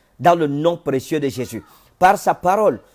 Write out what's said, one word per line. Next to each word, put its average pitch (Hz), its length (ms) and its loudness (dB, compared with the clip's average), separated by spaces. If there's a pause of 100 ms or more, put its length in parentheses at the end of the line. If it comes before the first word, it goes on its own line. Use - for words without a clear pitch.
(200)
dans 170 160 4
le 160 120 0
nom 156 300 -2
précieux 139 420 -4
de 143 80 -2
Jésus. 120 360 -10 (360)
Par 196 180 4
sa 180 160 0
parole, 180 460 0 (160)